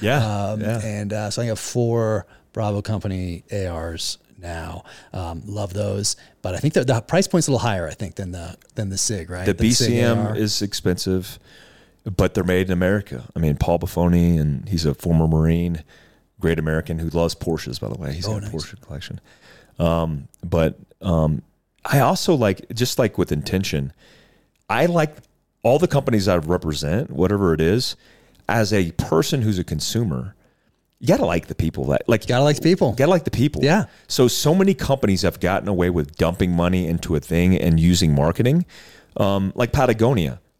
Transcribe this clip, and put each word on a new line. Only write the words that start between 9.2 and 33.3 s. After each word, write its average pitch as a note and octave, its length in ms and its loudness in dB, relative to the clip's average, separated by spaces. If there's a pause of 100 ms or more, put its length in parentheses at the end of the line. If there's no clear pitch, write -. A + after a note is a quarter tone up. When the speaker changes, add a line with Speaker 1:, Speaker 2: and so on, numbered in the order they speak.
Speaker 2:
right? F2+ 160 -6
Speaker 1:
The G2 80 2
Speaker 2:
Than A2 140 2
the A#2+ 60 4
SIG A#2 160 2
Speaker 1:
B A#2+ 60 2
C A#2+ 40 2
M A#2 200 2
Speaker 2:
A G#2 100 0
R. A2 80 -2
Speaker 1:
is G#2+ 240 -2
expensive, F#2+ 800 -4 (760)
but F#2 180 2
they're F#2+ 100 0
made F2+ 240 2
in F#2+ 60 0
America. F2+ 500 0 (120)
I F2 40 -4
mean, D2+ 180 2
Paul E2+ 220 2
Buffoni, E2+ 600 2
and D2 300 -2
he's E2+ 160 -2
a D2 80 2
former D#2+ 340 2
Marine, E2 560 2 (560)
great E2 200 0
American D#2+ 400 -2
who E2 100 -4
loves E2 260 0
Porsches, D#2 440 -6
by A1 100 -6
the - 80 -8
way. C#2+ 160 -8
He's F2 140 -8
Speaker 2:
Oh, A2 60 -4
Speaker 1:
got G2+ 100 -6
a - 20 -10
Speaker 2:
nice. - 80 -10
Speaker 1:
Porsche - 280 -10
collection. - 380 -14 (600)
Um, E2 480 0 (160)
but, E2 340 0 (240)
um, D#2+ 400 2 (440)
I C#3+ 140 2
also E3+ 360 2
like, G#2 380 0
just A#2+ 260 -2
like A#2+ 180 0
with F2+ 140 0
intention, D2+ 640 -2 (760)
I A#2+ 180 2
like D#3+ 280 0 (480)
all C3 160 4
the F3 80 2
companies A#2 400 2
I F#2 100 4
represent, D#2+ 760 -2
whatever F#2 420 2
it D#2 80 0
is, G2 340 2 (540)
as G#2+ 240 2
a F#2 200 2
person D#3 480 0
who's G#2+ 180 0
a F2 40 -2
consumer, E2 720 -4 (640)
you A#2 80 -6
gotta B3+ 180 2
like - 220 -2
the - 80 -10
people D#2 300 -2
that, C#2 240 0
like, A2 140 2
Speaker 2:
You - 60 -16
gotta B2+ 140 2
like D3 140 4
the - 60 -8
people. E3+ 260 2
Speaker 1:
you A2 60 -2
gotta C3+ 160 2
like F3+ 140 2
the - 60 -4